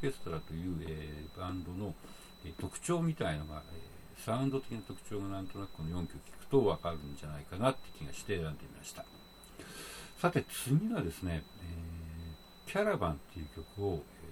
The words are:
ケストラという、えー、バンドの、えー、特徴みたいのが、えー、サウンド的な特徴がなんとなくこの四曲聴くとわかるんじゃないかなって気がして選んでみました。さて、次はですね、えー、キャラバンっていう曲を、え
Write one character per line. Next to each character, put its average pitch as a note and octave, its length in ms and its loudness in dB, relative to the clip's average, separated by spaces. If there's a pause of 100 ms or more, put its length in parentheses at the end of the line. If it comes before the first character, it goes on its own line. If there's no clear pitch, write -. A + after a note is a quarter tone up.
ケ C3+ 120 2
ス - 80 -4
ト F2 100 -2
ラ E2 80 0
と - 160 -6
い F2+ 180 0
う、 E2+ 40 0 (100)
え D2+ 380 -4 (100)
ー、 F2+ 60 -8
バ F2+ 80 -2
ン F2+ 160 -2
ド F2 80 -6
の、 F#2+ 200 -2 (520)
え D#2 60 -6
ー、 - 20 -8
特 - 260 -4
徴 F3 240 2
み E3 120 4
た F#2 180 2
い D2+ 60 2
の D2+ 80 -2
が、 D2+ 260 -6
え - 480 -10
ー、 - 40 -10
サ A2+ 100 4
ウ C3+ 120 4
ン C#3 40 6
ド C3+ 100 2
的 - 100 -6
な A2+ 120 -2
特 - 280 -8
徴 G#2 100 0
が G2 100 -2
な G2 120 -2
ん G2 60 -4
と - 100 -4
な G2 80 -2
く - 60 -10
こ - 100 -6
の D#2 60 0
四 F2 180 2
曲 - 80 -6
聴 D2+ 60 -8 (180)
く - 80 -12
と C3+ 180 10
わ E2 140 6
か E2+ 120 0
る E2 80 -2
ん C#2+ 200 -6
じ D2+ 80 -6
ゃ - 20 -4
な D2 120 -4
い - 20 -8
か - 140 -6
な B2+ 160 6
っ - 20 2
て - 60 -4 (180)
気 D2+ 80 -6
が C2+ 60 -4
し - 120 -6
て F#2+ 140 2
選 D#2+ 80 0
ん D2+ 100 -2
で - 140 -10
み - 80 -12
ま - 60 -14
し - 80 -10
た。 - 120 -8 (1160)
さ E3+ 100 8
て、 - 180 6
次 F3 460 4
は D#3+ 80 4
で F2 80 2
す - 140 -6
ね、 E2 180 2 (180)
え E2 1080 -8
ー、 - 20 -8
キ - 80 2
ャ G#3 60 6
ラ G3+ 120 6
バ F#2 120 4
ン D#2 60 4
っ - 20 -2
て - 240 -10
い - 20 -2
う D2+ 40 -4 (100)
曲 E2+ 280 -4
を、 E2+ 200 4 (180)
え - 100 -12